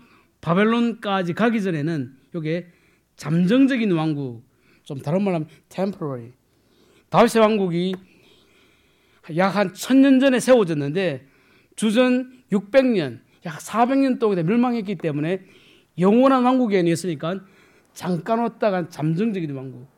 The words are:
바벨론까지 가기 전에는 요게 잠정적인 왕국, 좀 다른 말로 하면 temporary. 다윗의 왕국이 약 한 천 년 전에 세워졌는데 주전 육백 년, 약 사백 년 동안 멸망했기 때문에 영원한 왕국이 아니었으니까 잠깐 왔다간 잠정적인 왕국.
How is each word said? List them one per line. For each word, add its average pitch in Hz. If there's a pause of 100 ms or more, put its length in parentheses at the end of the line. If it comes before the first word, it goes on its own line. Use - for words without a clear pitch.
(420)
바벨론까지 202
가기 220
전에는 156 (200)
요게 170 (440)
잠정적인 220
왕국, 143 (400)
좀 143
다른 175
말로 190
하면 156 (200)
temporary. 139 (760)
다윗의 226
왕국이 190 (1400)
약 180
한 202
천 269
년 269
전에 254
세워졌는데 165 (480)
주전 247
육백 233
년, 151 (240)
약 151
사백 247
년 269
동안 202
멸망했기 233
때문에 160 (540)
영원한 247
왕국이 247
아니었으니까 170 (480)
잠깐 185
왔다간 214
잠정적인 165
왕국. 127 (100)